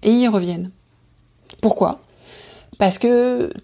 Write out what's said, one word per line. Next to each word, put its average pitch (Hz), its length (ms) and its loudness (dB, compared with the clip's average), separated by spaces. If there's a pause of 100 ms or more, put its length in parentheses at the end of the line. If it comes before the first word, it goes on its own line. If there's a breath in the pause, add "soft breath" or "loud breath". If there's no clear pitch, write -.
et 214 100 2
y 240 160 2
reviennent. 180 420 -4 (920)
Pourquoi ? - 400 0 (760 loud breath)
Parce 190 220 0
que 247 520 0 (140)